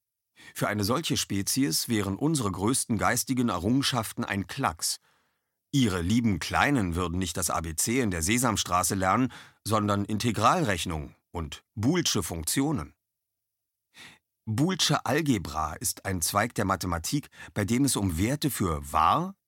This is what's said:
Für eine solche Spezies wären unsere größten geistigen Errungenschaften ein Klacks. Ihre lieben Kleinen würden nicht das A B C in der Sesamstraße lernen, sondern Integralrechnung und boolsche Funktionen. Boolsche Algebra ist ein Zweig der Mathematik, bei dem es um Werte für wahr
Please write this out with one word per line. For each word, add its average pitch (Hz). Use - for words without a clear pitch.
Für -
eine 104
solche 120
Spezies 127
wären 98
unsere 135
größten 107
geistigen 120
Errungenschaften 113
ein 98
Klacks. -
Ihre 104
lieben 104
Kleinen 92
würden 87
nicht 95
das 90
A 85
B 80
C 117
in 110
der 85
Sesamstraße 101
lernen, 98
sondern 104
Integralrechnung 104
und 78
boolsche 120
Funktionen. 92
Boolsche 147
Algebra 92
ist -
ein 95
Zweig 104
der 107
Mathematik, 95
bei 104
dem 120
es 135
um 95
Werte 131
für 73
wahr 110